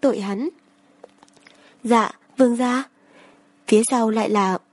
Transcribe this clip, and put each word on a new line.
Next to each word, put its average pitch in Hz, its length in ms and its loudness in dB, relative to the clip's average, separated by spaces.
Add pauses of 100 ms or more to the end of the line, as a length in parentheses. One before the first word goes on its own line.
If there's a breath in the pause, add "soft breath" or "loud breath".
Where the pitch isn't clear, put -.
tội 233 180 0
hắn. 202 300 -6 (1300 soft breath)
"Dạ, 220 280 0 (260)
vương 247 180 4
gia." 247 280 -2 (840 soft breath)
Phía 214 220 4
sau 233 200 0
lại 220 200 -2
là 196 280 0 (160)